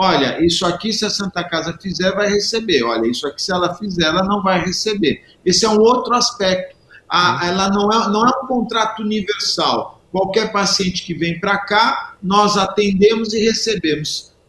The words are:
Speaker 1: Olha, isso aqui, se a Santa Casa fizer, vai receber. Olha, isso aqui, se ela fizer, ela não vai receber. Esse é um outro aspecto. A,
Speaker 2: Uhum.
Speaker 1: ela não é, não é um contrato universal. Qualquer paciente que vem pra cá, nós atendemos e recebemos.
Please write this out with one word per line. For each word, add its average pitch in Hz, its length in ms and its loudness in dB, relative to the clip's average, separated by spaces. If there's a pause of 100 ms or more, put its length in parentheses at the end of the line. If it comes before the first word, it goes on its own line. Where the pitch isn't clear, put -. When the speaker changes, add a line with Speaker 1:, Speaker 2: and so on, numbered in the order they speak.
Speaker 1:
Olha, 147 400 2
isso 170 220 2
aqui, 180 300 -2
se 214 100 -4
a 202 60 -2
Santa 180 340 -4
Casa 165 340 -6
fizer, 185 360 -2
vai 202 160 0
receber. 202 540 0
Olha, 113 220 0
isso 123 200 -2
aqui, - 160 -8
se 190 100 -4
ela 180 220 0
fizer, 180 300 -2
ela 165 180 2
não 196 200 0
vai 185 220 2
receber. 180 580 -2 (220)
Esse 185 220 2
é - 20 2
um 214 100 4
outro 233 360 4
aspecto. 190 600 -2 (300)
A, 175 260 2
Speaker 2:
Uhum. 175 160 -2
Speaker 1:
ela 190 200 0
não 202 240 2
é, 226 160 2
não 214 160 2
é 254 60 4
um - 160 -2
contrato 220 560 -2
universal. 196 960 -2 (100)
Qualquer 190 420 0
paciente 190 520 -2
que 180 80 -8
vem 170 260 -4
pra 196 200 0
cá, - 640 0
nós 202 340 2
atendemos 208 800 2
e 220 100 0
recebemos. 180 880 -2 (160)